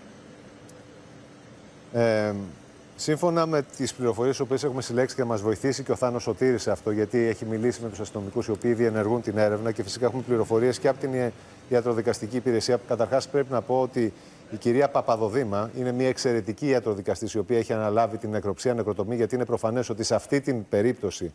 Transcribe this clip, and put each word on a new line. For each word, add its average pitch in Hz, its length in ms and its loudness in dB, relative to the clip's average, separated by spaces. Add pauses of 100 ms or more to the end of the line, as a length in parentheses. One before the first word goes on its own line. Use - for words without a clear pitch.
(1900)
Ε, 110 400 2 (640)
σύμφωνα 165 500 0
με 151 160 2 (140)
τις 127 180 -4
πληροφορίες 123 420 0
που 131 260 -2
έχουμε 131 200 -2
συλλέξει 120 340 0
και 131 80 0
μας 113 180 -2
βοηθήσει 123 400 0
και 127 100 -2
ο 107 40 0
Θάνος 120 260 0
Σωτήρης 123 400 2
σε 110 80 -2
αυτό, 104 200 -2
γιατί 107 280 0
έχει 113 260 0
μιλήσει 113 380 -2
με 117 60 -6
τους 107 120 -10
αστυνομικούς 104 460 -6
οι 113 40 -2
οποίοι 120 220 0
διενεργούν 110 500 2
την 107 160 -2
έρευνα 107 340 2
και 110 100 -6
φυσικά 113 240 -2
έχουμε 120 160 -2
πληροφορίες 117 560 2
και 139 100 2
από 131 120 0
την 131 140 -4
ι-, 123 180 0 (360)
ιατροδικαστική 117 680 0
υπηρεσία. 117 520 2
Καταρχάς, 117 400 0
πρέπει 135 240 0
να 117 80 0
πω 127 200 0
ότι 117 320 0 (380)
η 110 60 -8
κυρία 127 320 4
Παπαδοδήμα 110 880 0
είναι 127 140 -2
μια 127 160 2
εξαιρετική 117 580 0
ιατροδικαστής, 107 640 0
η 110 60 -2
οποία 113 200 0
έχει 113 140 0
αναλάβει 110 440 2
την 107 140 -6
νεκροψία, 107 440 -2
νεκροτομή, 104 420 -2
γιατί 117 180 0
είναι 123 100 0
προφανές 117 440 0
ότι 110 140 -4
σε - 120 0
αυτή - 260 0
την 123 280 -4
περίπτωση 101 680 0